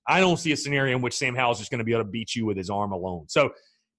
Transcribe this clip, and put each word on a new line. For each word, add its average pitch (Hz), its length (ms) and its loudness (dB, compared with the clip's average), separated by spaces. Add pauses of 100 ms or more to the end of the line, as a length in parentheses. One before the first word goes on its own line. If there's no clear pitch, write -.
I 151 140 4
don't 180 160 6
see 156 160 0
a 139 40 2
scenario 139 400 0
in 127 60 0
which 120 120 -2
Sam 127 200 -2
Howell 123 180 2
is 107 60 -2
just 107 120 -10
gonna 117 140 -2
be 113 80 0
able 113 120 2
to 104 60 -8
beat 113 240 -6
you 113 100 -2
with 104 120 0
his 95 140 -6
arm 101 220 -2
alone. 90 360 -6
So 139 220 4 (480)